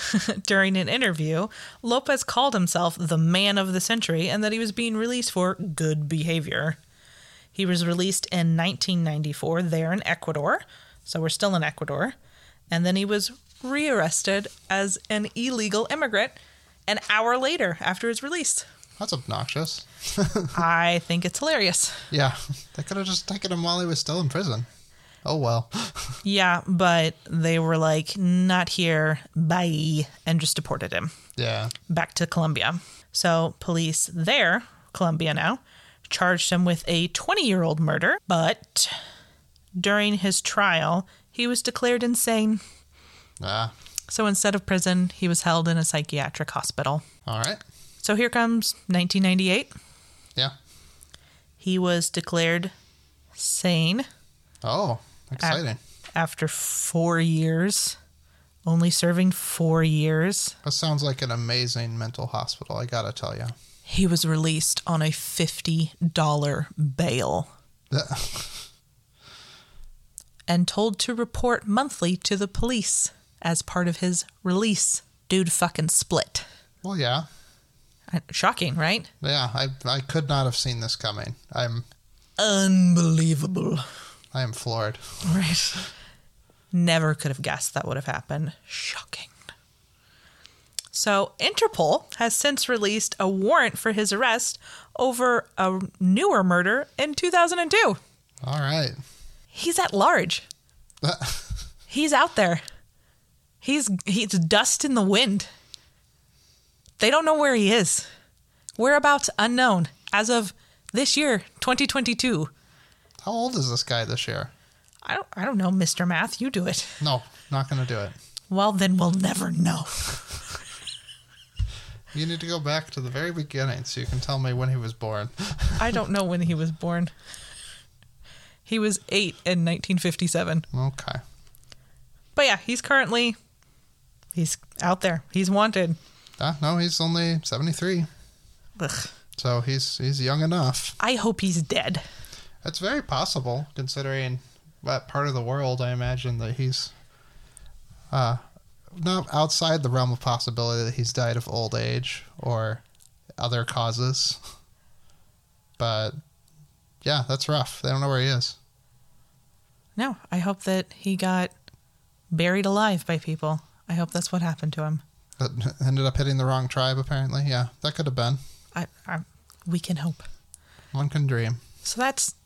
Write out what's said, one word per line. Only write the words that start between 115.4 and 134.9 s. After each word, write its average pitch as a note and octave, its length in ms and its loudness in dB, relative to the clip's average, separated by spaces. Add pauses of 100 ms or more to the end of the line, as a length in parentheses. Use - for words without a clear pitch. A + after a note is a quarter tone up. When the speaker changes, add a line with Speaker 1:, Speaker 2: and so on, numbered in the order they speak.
Speaker 1:
don't B3+ 120 -2
know, F#3 140 2
Mister F3+ 340 0
Math. F3 360 0
You C4 100 -2
do F3+ 160 -2
it. - 200 -4 (160)
Speaker 2:
No, C#3 200 0 (280)
not C3+ 200 -2
gonna C3 160 0
do A#2+ 120 -4
it. G2+ 120 -6 (400)
Speaker 1:
Well, G3+ 220 2
then F#3+ 240 2
we'll F3 140 4
never F#3 400 0
know. E3 340 2
<laughs> - 100 -10 (2250)
Speaker 2:
You D#3 100 -2
need E3+ 140 -4
to E3 60 -8
go E3+ 140 -2
back D3+ 320 -2
to C#3 80 -8
the B2 100 -6
very D#3 220 -4
beginning C#3 500 -4
so - 180 -8
you A#2+ 60 -4
can B2+ 140 -2
tell C#3 180 -2
me B2+ 140 0
when B2+ 160 0
he C3 80 2
was A2+ 160 -4
born. G#2+ 380 -4 (240)
<laughs> - 260 2
Speaker 1:
I A3+ 100 2
don't A3 200 0
know G3+ 120 2
when F3 200 0
he E3+ 120 2
was D#3+ 160 0
born. E3+ 400 -2 (1500)
He A3 160 -2
was G#3+ 300 0
eight G3 260 0 (100)
in F3 200 2
nineteen E3+ 340 0
fifty-seven. E3 720 0
Speaker 2:
Okay. C3 460 -4 (1200)
Speaker 1:
But C#4+ 100 6
yeah, G3+ 120 4
he's B3 220 -4
currently, A#3+ 540 2 (1000)
he's E3 260 -2 (220)
out F3+ 200 0